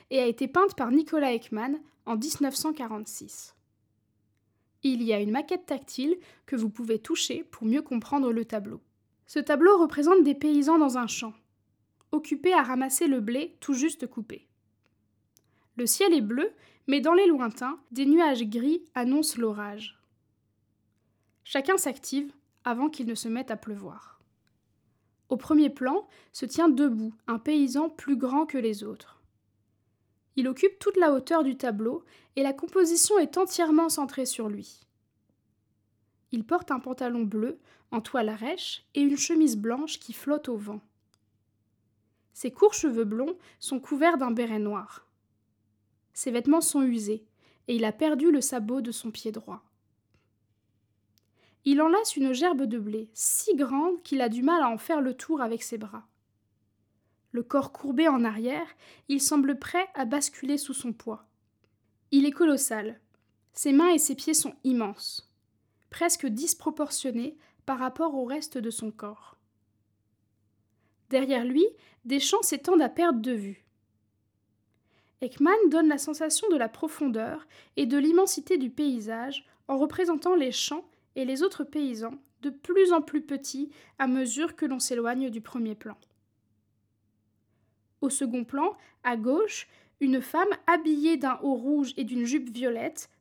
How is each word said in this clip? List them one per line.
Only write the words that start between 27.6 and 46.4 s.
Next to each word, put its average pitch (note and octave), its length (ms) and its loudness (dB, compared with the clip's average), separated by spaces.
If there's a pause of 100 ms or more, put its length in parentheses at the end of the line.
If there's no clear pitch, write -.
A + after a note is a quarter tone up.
plus C#4+ 280 -4
grand C4+ 280 0
que C#4+ 120 -6
les A3 260 -2
autres. - 380 -16 (1160)
Il B3+ 120 0
occupe D#4 320 2
toute G4 180 0
la E4 140 6
hauteur C#4 320 0
du C4+ 140 -2
tableau A#3+ 460 -4 (320)
et C4+ 80 0
la C#4 100 0
composition E4+ 640 2
est E4+ 200 2
entièrement E4 520 2
centrée C#4 360 -4
sur A3 240 -6
lui. G#3 320 -12 (1500)
Il A3+ 140 -4
porte F4 260 -2
un B3+ 80 -2
pantalon A#3+ 440 -6
bleu A3 360 -4 (320)
en A3+ 100 -4
toile A3 280 -4
rêche A#3 560 -8 (100)
et C#4+ 60 2
une C#4+ 160 4
chemise D#4 400 4
blanche B3 420 -4
qui - 140 -16
flotte D4 360 -4
au A3+ 80 -4
vent. G#3 240 -12 (1500)
Ses - 180 -8
courts G#4+ 220 4
cheveux A3+ 320 -2
blonds B3+ 320 -4 (220)
sont C4+ 200 -6
couverts D#4 380 0
d'un B3 140 -2
béret A3+ 280 -2
noir. G#3 480 -6 (1040)
Ses - 180 -6
vêtements C4 300 4